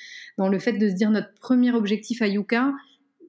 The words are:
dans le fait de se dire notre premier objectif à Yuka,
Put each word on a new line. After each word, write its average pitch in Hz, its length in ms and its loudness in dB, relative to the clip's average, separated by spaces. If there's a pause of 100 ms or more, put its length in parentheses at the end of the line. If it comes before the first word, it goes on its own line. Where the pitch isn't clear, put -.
(380)
dans 190 100 2
le 190 120 0
fait 233 140 -2
de 208 140 2
se 185 60 -2
dire 214 160 2
notre 208 240 -2
premier 247 380 2
objectif 220 500 -2
à 208 60 2
Yuka, 226 440 0 (560)